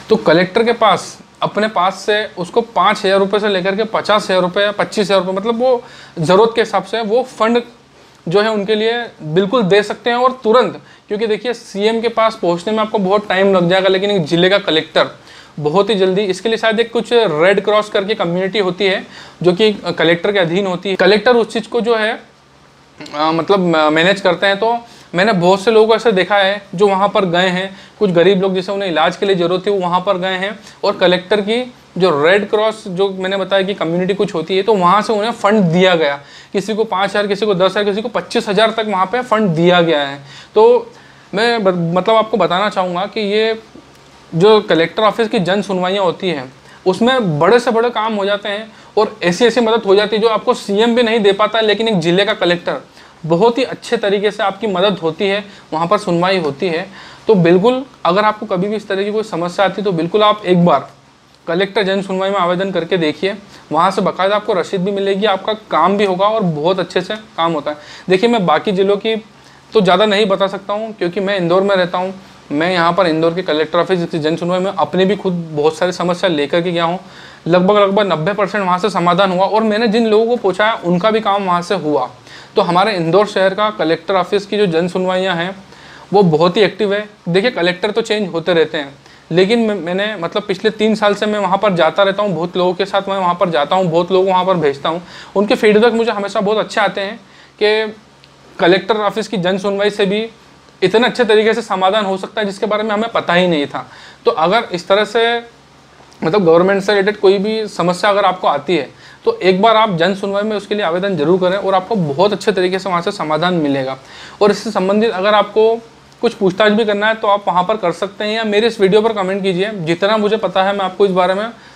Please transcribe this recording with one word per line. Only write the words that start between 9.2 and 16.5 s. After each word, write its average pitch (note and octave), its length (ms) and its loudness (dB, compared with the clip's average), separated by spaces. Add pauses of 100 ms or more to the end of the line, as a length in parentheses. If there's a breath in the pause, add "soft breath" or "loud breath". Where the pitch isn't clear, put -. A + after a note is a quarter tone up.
बिल्कुल F#3+ 420 0
दे G3 200 4
सकते A3+ 260 -6
हैं A#3+ 80 0
और B3+ 260 2
तुरंत, G#3+ 380 2 (260 loud breath)
क्योंकि G#3 200 -4
देखिए G#3+ 260 -4
सीएम A3 480 -4
के A3+ 80 0
पास A3 320 0
पहुंचने F3 320 -2
में A3 60 0
आपको G#3+ 180 -2
बहुत G3+ 320 0
time G3 240 2
लग F3 160 2
जाएगा, F#3+ 200 2
लेकिन F#3+ 220 0
एक F#3 140 0
ज़िले E3+ 240 2
का G3+ 80 2
collector D#3 540 0 (480 loud breath)
बहुत F3 300 0
ही A3 60 2
जल्दी, F#3+ 260 2
इसके F#3 280 -2
लिए A3+ 80 -2